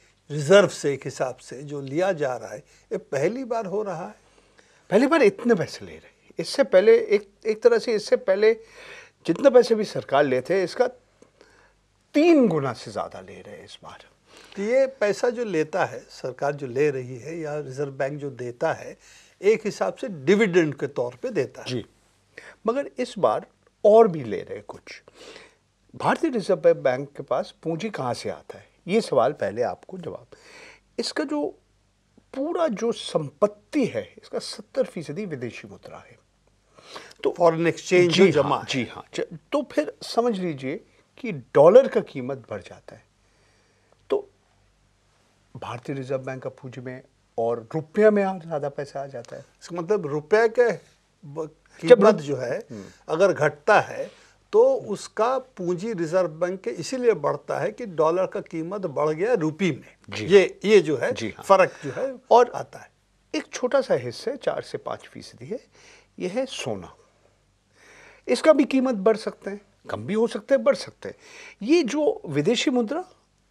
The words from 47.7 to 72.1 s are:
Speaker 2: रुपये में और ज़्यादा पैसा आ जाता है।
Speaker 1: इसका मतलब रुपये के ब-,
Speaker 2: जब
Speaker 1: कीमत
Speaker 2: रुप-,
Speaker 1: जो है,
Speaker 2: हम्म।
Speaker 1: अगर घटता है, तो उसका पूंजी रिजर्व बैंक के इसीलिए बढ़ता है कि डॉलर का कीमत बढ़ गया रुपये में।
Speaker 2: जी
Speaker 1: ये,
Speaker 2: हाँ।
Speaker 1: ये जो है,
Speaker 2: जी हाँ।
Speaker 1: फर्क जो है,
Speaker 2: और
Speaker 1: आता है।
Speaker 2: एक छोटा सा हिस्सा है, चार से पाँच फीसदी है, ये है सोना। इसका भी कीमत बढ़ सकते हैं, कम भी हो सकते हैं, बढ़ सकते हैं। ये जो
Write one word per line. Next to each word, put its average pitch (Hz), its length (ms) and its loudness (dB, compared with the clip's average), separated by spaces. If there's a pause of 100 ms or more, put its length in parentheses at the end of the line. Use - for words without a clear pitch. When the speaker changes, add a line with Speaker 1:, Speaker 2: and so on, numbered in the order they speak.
Speaker 2:
रुपये 208 360 4
में 202 140 2
और 190 140 -4
ज़्यादा 156 300 -6
पैसा 139 340 -10
आ 143 40 -10
जाता 131 300 -14
है। 135 80 -18 (180)
Speaker 1:
इसका 165 140 -12
मतलब 180 300 -2
रुपये 156 420 0
के 233 240 2 (520)
ब-, 151 260 -10 (340)
Speaker 2:
जब 165 140 10
Speaker 1:
कीमत 208 160 6
Speaker 2:
रुप-, 160 60 -4
Speaker 1:
जो 139 160 -6
है, 127 220 -6
Speaker 2:
हम्म। 110 260 -14 (240)
Speaker 1:
अगर 165 240 2
घटता 151 480 2
है, 120 300 -10 (420)
तो 254 220 6
उसका 226 640 -4
पूंजी 185 540 -6
रिजर्व 170 360 0
बैंक 175 320 -4
के - 100 -6
इसीलिए 240 420 -2
बढ़ता 143 460 -4
है 180 140 -2
कि 240 140 -12
डॉलर 165 400 2
का - 140 -8
कीमत 170 400 -8
बढ़ 151 300 -2
गया 190 240 0
रुपये 156 380 0
में। - 440 -14
Speaker 2:
जी 107 100 -6
Speaker 1:
ये, 190 140 10
Speaker 2:
हाँ। 185 300 0
Speaker 1:
ये 208 100 10
जो 151 160 0
है, 120 160 -2
Speaker 2:
जी 113 240 -6
हाँ। - 80 -20
Speaker 1:
फर्क 190 280 6 (120)
जो 135 80 -8
है, 254 220 -6 (160)
Speaker 2:
और 240 240 6
Speaker 1:
आता - 240 -10
है। - 120 -20 (440)
Speaker 2:
एक - 180 -4
छोटा 254 280 0
सा 202 140 0
हिस्सा 123 360 -6
है, 285 60 -8
चार 143 260 -4
से - 160 -12
पाँच - 280 -10
फीसदी - 400 -20
है, 214 200 -12 (520)
ये 180 100 -6
है 247 180 -6
सोना। - 480 -10 (1300)
इसका 247 240 4
भी 277 120 6
कीमत 262 300 0
बढ़ 202 220 2
सकते - 340 -10
हैं, 202 100 -12 (300)
कम 107 140 -8
भी 165 100 -6
हो 226 120 0
सकते 233 280 -2
हैं, 226 100 0
बढ़ 277 100 2
सकते - 340 -12
हैं। - 80 -16 (460)
ये 311 200 2
जो 285 440 -2